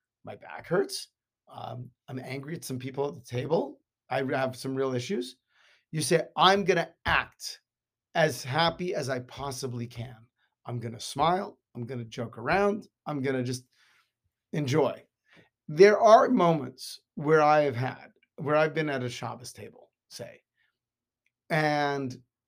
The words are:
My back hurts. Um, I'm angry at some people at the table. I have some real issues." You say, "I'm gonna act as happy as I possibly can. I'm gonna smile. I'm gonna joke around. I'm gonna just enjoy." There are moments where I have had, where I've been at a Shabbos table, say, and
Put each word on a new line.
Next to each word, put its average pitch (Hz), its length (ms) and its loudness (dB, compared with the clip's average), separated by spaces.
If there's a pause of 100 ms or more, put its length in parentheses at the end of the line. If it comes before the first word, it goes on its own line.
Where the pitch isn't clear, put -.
(240)
My 107 120 -14
back - 320 -18
hurts. - 400 -2 (440)
Um, 120 380 -14 (180)
I'm 131 120 -12
angry 135 360 -12
at - 80 -14
some 131 140 -8
people 131 300 -6
at - 80 -10
the - 60 -18
table. 156 580 -4 (300)
I 135 140 -2
have 131 320 -2
some 135 200 -8
real 135 180 0
issues." 127 440 -4 (540)
You 156 100 -4
say, 160 340 2
"I'm 190 280 6
gonna 170 260 0 (160)
act - 560 -4 (520)
as 156 300 0
happy 165 500 -2
as 139 160 -4
I 131 120 -4
possibly 127 640 -10
can. 117 300 -14 (500)
I'm 120 120 -8
gonna 117 200 -10
smile. - 580 -2 (160)
I'm 123 120 -10
gonna 120 200 -10
joke 113 320 -12
around. 196 500 0 (200)
I'm 147 160 -4
gonna 131 200 -2
just 123 200 -6 (880)
enjoy." 135 500 0 (640)
There 190 320 8
are 220 300 10
moments 170 720 0 (160)
where 156 260 4
I 151 200 6
have 139 140 0
had, 123 360 -6 (260)
where 151 180 -2
I've 156 180 2
been 156 160 -2
at 135 140 -4
a 123 60 -6
Shabbos 120 440 -12
table, - 360 -18 (200)
say, - 320 -18 (1080)
and 147 680 0 (300)